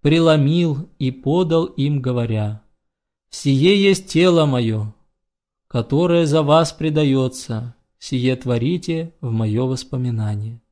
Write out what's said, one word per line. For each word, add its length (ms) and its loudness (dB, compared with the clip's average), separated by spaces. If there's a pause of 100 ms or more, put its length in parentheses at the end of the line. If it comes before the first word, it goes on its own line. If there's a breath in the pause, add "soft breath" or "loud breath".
преломил 880 2 (120)
и 100 -2
подал 540 0
им, 360 -4
говоря: 640 -4 (680)
«Сие 520 2
есть 240 2
тело 400 4
мое, 460 -2 (760)
которое 600 0
за 180 2
вас 280 4
предается, 1000 -2 (240)
сие 380 -2
творите 840 -4
в 120 -6
мое 340 0
воспоминание». 1040 -6